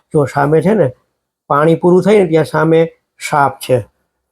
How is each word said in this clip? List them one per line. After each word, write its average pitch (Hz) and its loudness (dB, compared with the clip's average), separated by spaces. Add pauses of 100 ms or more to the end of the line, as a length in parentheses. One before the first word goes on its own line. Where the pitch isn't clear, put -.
(140)
જો 147 0
સામે 147 -2
છે 190 0
ને, 151 -2 (540)
પાણી 151 2
પૂરું 180 2
થાય 202 2
ને, 165 -4
ત્યાં 156 0
સામે 160 0 (380)
સાપ 143 -2
છે. 120 -4 (440)